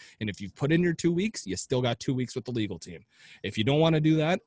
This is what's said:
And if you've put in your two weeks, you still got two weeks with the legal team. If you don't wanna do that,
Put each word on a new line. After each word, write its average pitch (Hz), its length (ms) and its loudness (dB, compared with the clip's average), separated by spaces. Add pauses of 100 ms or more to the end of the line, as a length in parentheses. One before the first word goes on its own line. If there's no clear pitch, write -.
(200)
And 107 100 -4
if 95 120 -10
you've 98 140 -12
put 143 160 0
in 165 100 4
your 175 120 2
two 170 180 0
weeks, 196 340 -2
you 185 100 -4
still - 260 -2
got 120 180 -2
two - 140 -2
weeks 127 220 -4
with 127 100 -8
the 123 60 -8
legal 101 280 -4
team. 85 260 -16 (380)
If 98 140 -6
you 110 60 0
don't 139 160 4
wanna 160 220 4
do 156 160 4
that, 156 300 2